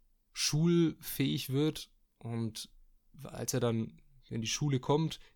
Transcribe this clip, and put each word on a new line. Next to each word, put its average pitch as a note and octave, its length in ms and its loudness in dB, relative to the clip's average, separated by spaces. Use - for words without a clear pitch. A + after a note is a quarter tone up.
schulfähig D#3 1160 2
wird. D3 400 0
Und A#2 520 -6
als - 300 -6
er B2+ 60 0
dann A2+ 420 -2
in A#2+ 120 -6
die A2 60 -4
Schule C#3 320 0
kommt, D#3 400 0